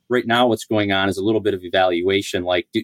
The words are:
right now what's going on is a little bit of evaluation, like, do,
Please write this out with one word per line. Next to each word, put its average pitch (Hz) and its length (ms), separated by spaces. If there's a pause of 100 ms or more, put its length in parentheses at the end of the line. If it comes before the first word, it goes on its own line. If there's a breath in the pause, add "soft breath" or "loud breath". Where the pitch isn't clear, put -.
right 120 180
now 120 200
what's 113 180
going 104 260
on 98 200
is 92 80
a 95 60
little 107 180
bit 101 100
of 92 100
evaluation, 92 800
like, 90 300
do, 110 120